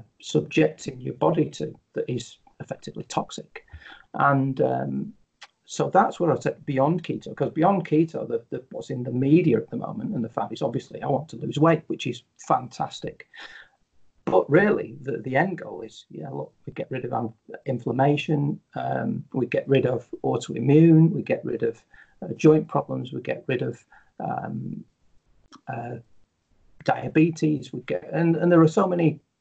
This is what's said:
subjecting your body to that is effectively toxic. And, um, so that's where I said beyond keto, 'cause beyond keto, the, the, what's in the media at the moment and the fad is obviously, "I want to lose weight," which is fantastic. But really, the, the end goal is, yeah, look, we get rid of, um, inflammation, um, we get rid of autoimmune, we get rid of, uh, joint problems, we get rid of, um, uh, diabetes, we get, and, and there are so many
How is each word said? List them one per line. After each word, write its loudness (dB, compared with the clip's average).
subjecting -2
your -8
body 0
to -10
that -4
is -8
effectively -12
toxic. -8
And, 2
um, -2
so -2
that's 2
where 2
I 2
said -6
beyond 2
keto, -8
'cause -2
beyond 2
keto, 0
the, -4
the, -8
what's -12
in -6
the -6
media 4
at -2
the -8
moment -8
and -2
the -4
fad -4
is -10
obviously, -6
"I -8
want -2
to -14
lose -6
weight," 4
which -6
is -8
fantastic. -6
But 2
really, 2
the, -8
the -4
end 0
goal -12
is, -18
yeah, -12
look, -10
we -14
get -8
rid -8
of, -6
um, -4
inflammation, 0
um, -4
we 0
get -4
rid 4
of -4
autoimmune, 6
we -4
get -4
rid -4
of, -4
uh, -8
joint 6
problems, -4
we -6
get -6
rid -2
of, -8
um, -6
uh, -8
diabetes, 0
we -10
get, -6
and, 2
and 2
there 8
are 8
so 2
many 0